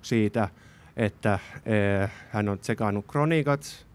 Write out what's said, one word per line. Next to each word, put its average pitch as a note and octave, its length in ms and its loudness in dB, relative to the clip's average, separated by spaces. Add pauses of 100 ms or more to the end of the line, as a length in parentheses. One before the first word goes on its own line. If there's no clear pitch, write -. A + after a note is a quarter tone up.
siitä, G#2+ 460 2 (480)
että, G#2 420 0 (280)
e, G2+ 420 2 (220)
hän G#2 180 0
on G2+ 100 -2
tsekannut G#2 500 -2
kronikat. D3 880 0